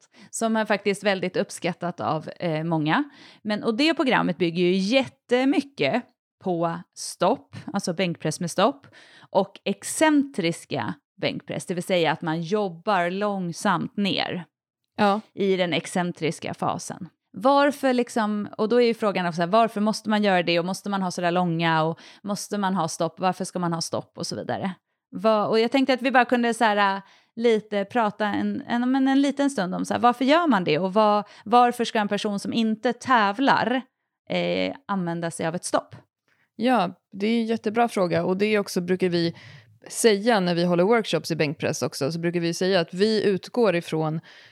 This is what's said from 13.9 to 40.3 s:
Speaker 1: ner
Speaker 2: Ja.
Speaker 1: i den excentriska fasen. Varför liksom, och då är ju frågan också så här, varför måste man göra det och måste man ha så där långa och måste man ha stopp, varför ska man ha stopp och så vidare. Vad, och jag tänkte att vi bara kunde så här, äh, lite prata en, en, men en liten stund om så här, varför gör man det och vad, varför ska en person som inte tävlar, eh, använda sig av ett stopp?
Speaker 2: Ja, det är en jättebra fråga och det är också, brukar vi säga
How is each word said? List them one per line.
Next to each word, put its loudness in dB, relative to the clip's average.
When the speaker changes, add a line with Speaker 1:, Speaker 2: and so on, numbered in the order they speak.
Speaker 1:
ner -2
Speaker 2:
Ja. 2
Speaker 1:
i 0
den 0
excentriska -4
fasen. -8
Varför 2
liksom, -2
och 0
då 4
är 6
ju 2
frågan -2
också -4
så -2
här, 0
varför 2
måste -2
man 2
göra 4
det 2
och -2
måste -6
man -2
ha -2
så -6
där 2
långa 2
och -2
måste -6
man -2
ha 0
stopp, -4
varför -2
ska -8
man -2
ha -4
stopp -8
och -8
så -8
vidare. -6
Vad, 0
och 2
jag 0
tänkte 2
att -4
vi 0
bara 6
kunde 0
så 0
här, 2
äh, -10
lite 0
prata -2
en, -2
en, 0
men 2
en 4
liten 2
stund -4
om -4
så -2
här, -2
varför 4
gör 4
man 4
det 2
och -2
vad, 4
varför 4
ska -2
en 0
person -4
som -8
inte 0
tävlar, 2
eh, -2
använda -4
sig -4
av -4
ett -8
stopp? -4
Speaker 2:
Ja, 0
det -4
är 2
en -2
jättebra 0
fråga 0
och 0
det 2
är 2
också, -4
brukar 0
vi 0
säga 2